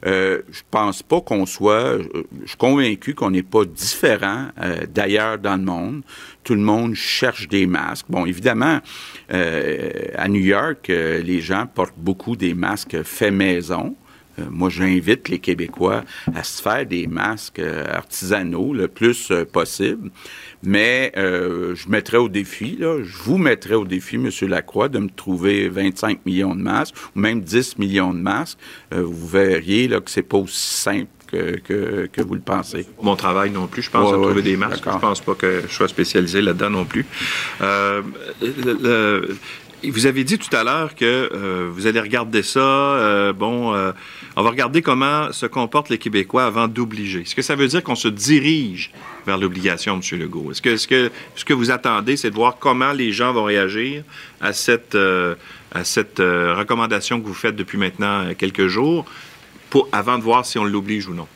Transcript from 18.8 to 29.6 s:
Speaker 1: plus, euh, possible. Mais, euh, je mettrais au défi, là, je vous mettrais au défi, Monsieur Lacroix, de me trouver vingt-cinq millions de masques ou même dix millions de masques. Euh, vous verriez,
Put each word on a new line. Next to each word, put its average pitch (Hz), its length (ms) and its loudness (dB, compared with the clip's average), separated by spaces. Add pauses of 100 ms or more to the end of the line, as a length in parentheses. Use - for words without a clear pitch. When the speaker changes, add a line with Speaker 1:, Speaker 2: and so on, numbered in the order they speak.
Speaker 1:
plus, - 420 2
euh, 85 140 2
possible. 98 680 -2 (520)
Mais, 110 560 2
euh, 90 560 0
je - 160 -14
mettrais 104 260 2
au 120 140 4
défi, 104 500 -4
là, 160 220 0
je 92 220 -12
vous 135 120 4
mettrais 120 380 2
au 110 100 4
défi, 92 320 -4
Monsieur 117 300 -2
Lacroix, 95 420 0
de 127 120 -2
me 98 100 -2
trouver 95 580 0
vingt-cinq 95 560 -2
millions 92 300 0
de 95 80 -4
masques - 320 -2 (200)
ou 98 60 -2
même 110 220 2
dix 110 360 0
millions 95 360 2
de 87 60 -4
masques. 98 380 -2 (360)
Euh, 90 80 0
vous 85 240 -6
verriez, 95 600 4